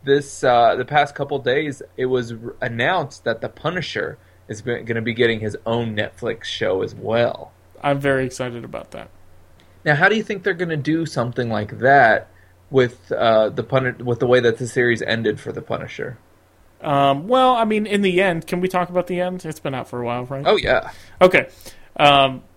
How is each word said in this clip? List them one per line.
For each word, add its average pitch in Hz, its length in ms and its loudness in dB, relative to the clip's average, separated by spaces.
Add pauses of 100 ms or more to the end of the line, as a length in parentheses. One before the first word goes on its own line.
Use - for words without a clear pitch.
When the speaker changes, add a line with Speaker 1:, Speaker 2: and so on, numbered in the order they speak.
Speaker 1:
this, 143 400 0
uh, 120 340 4
the 123 100 -4
past 147 280 0
couple 139 240 -4
days, 135 440 -2 (160)
it 127 80 0
was 123 260 -2
r-, 113 300 -12
announced 131 640 -4
that 113 180 -4
the 120 80 -8
Punisher 151 680 -6 (320)
is 107 140 -12
be-, 120 180 -4
gonna 113 220 -4
be 117 100 -2
getting 113 280 2
his 107 260 -6
own 113 280 -2
Netflix 107 500 -6
show 95 380 -2
as - 120 -6
well. 110 580 -2 (300)
Speaker 2:
I'm 143 180 0
very 135 240 0
excited 123 400 -8
about - 280 -14
that. - 180 -14 (760)
Speaker 1:
Now, 151 100 4
how 175 140 4
do 220 80 4
you 214 60 -2
think 202 200 -8
they're 196 120 -2
gonna 165 240 -4
do 156 260 0
something 123 460 -2
like 107 300 -4
that 120 480 6 (420)
with, 127 420 0
uh, 110 380 4
the - 120 -6
Pun-, 131 400 -2
with 120 180 -2
the 131 60 2
way 123 140 6
that 117 160 2
the 123 100 -6
series 120 360 0
ended 113 360 -2
for - 140 -10
the - 80 -8
Punisher? - 560 -10 (640)
Speaker 2:
Um, 143 480 0
well, 254 240 4
I 226 140 0
mean, 214 200 0
in 202 140 0
the 185 220 2
end, 170 240 0
can 180 160 -2
we 185 60 0
talk 180 200 -2
about 175 180 -2
the 180 140 -4
end? 180 240 -6
It's 156 160 -10
been 139 140 -6
out 123 140 -8
for 123 120 -8
a 120 60 -6
while, 120 180 -4
right? 139 220 -8
Speaker 1:
Oh, 208 100 4
yeah. 123 360 0 (280)
Speaker 2:
Okay. 185 300 4 (460)
Um, 139 460 4 (140)